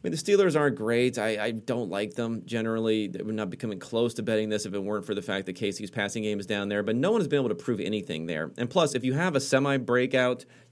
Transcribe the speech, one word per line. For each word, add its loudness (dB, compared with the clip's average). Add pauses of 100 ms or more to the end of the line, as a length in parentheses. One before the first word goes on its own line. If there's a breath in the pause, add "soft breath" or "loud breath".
mean, -2
the -2
Steelers 6
aren't 4
great. 2
I, 0
I 0
don't -2
like -2
them -4
generally. 0
They -8
would -4
not -2
be -8
coming -6
close 0
to -6
betting 0
this -2
if -6
it -2
weren't -4
for -2
the -2
fact -4
that -6
K -2
C's -10
passing -2
game -2
is -8
down -2
there. 0
But 0
no 2
one 2
has 0
been 2
able 0
to -2
prove -4
anything -4
there. -4
And -4
plus, 4
if -2
you 0
have 0
a 2
semi-breakout, 2 (260 loud breath)